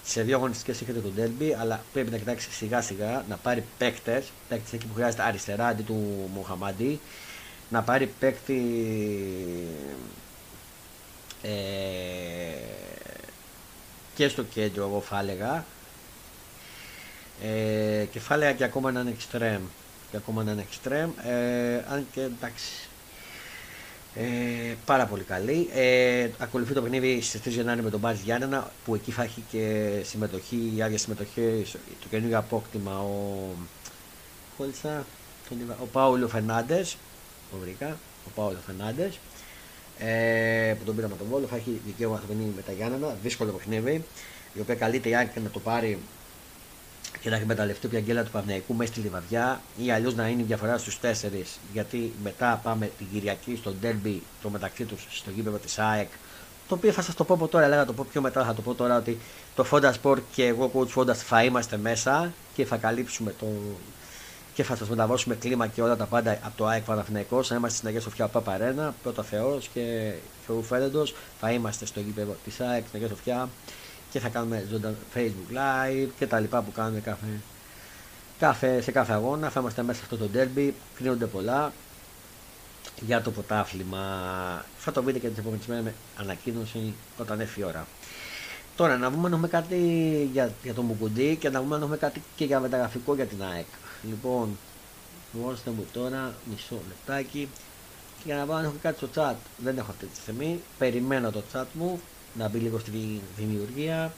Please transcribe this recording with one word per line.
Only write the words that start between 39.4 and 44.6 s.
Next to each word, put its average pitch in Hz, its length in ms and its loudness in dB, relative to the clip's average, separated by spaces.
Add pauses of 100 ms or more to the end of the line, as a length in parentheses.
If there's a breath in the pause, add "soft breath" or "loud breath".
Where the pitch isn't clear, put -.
ε, 113 800 6
που 98 60 -6
τον 110 100 2
πήραμε 110 180 0
από 92 100 -6
τον 107 80 -2
Βόλο, 135 160 2
θα 123 80 -4
έχει 113 300 -2
δικαίωμα 107 440 0
να 107 60 -2
μείνει 107 200 0
με 95 60 -8
τα 101 100 -6
Γιάννενα, 123 520 -2
δύσκολο 113 280 0
παιχνίδι, 110 520 0 (500 loud breath)
η 101 60 -10
οποία 113 160 0